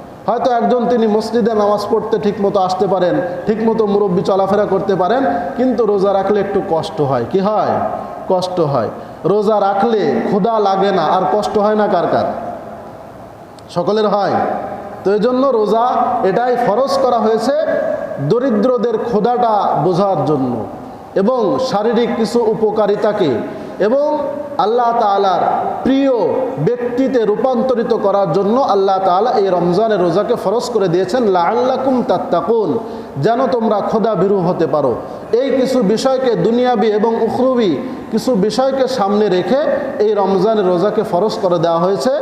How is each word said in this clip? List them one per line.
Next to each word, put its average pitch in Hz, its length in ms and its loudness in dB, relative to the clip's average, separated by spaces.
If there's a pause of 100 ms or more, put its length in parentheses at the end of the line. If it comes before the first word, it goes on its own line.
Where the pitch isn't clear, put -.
(260)
হয়তো 240 240 0
একজন, 233 360 0
তিনি 226 200 2
মসজিদে 220 480 0
নামাজ 208 360 0
পড়তে 220 280 0
ঠিকমতো 196 420 0
আসতে 185 260 0
পারেন, 180 280 2 (320)
ঠিকমতো 220 400 0
মুরব্বি 196 360 2
চলাফেরা 196 420 2
করতে 196 300 0
পারেন, 185 300 0 (320)
কিন্তু 240 300 0
রোজা 196 260 2
রাখলে 196 280 2
একটু 196 300 -2
কষ্ট 160 300 -4
হয়। 131 300 0
কি 185 80 0
হয়? 190 300 0 (600)
কষ্ট 180 320 -2
হয়। 139 280 0 (360)
রোজা 202 360 2
রাখলে 196 680 0
ক্ষুধা 220 320 0
লাগে 196 340 2
না, 180 100 0
আর 160 200 2 (100)
কষ্ট 214 260 -2
হয় 214 160 2
না 208 120 2
কার 170 260 0
কার? 117 120 2 (1500)
সকলের 208 380 0
হয়। 196 240 0 (720)
তো 190 80 2
এই 214 60 2
জন্য 254 280 2
রোজা 226 460 2 (320)
এটাই 233 320 2 (100)
ফরজ 262 360 0
করা 240 160 2
হয়েছে 220 340 0 (680)
দরিদ্রদের 226 760 0
ক্ষুধাটা 220 880 0
বোঝার 185 400 2
জন্য 131 400 -2 (500)
এবং 196 440 0
শারীরিক 214 580 0
কিছু 226 240 0
উপকারিতাকে 208 880 0 (500)
এবং 285 400 0 (400)
আল্লাহ 233 420 2
তাআলার 196 680 0 (120)
প্রিয় 269 300 2 (460)
ব্যক্তিতে 240 680 0
রূপান্তরিত 220 680 0
করার 202 380 0
জন্য 202 280 2
আল্লাহ 196 380 2
তাআলা 190 320 2
এই 202 180 2
রমজানের 180 520 0
রোজাকে 202 360 0
ফরজ 226 280 -2
করে 196 240 0
দিয়েছেন, 185 360 0
লাআল্লাকুম 240 760 0
তাত্তাকুন, 175 760 0 (380)
যেন 233 300 0
তোমরা 220 340 0
খোদা 220 340 0
ভীরু 196 260 2
হতে 170 260 0
পারো। 139 280 2 (380)
এই 262 280 2
কিছু 247 220 2
বিষয়কে, 233 540 2
দুনিয়াবি 233 500 2
এবং 220 340 2
উখরুবি 226 580 0 (320)
কিছু 240 240 0
বিষয়কে 254 540 2
সামনে 208 400 0
রেখে 180 300 2 (400)
এই 214 160 2
রমজানের 196 520 2
রোজাকে 202 360 2
ফরজ 208 400 0
করে 175 160 2
দেওয়া 165 200 2
হয়েছে। 196 320 0 (120)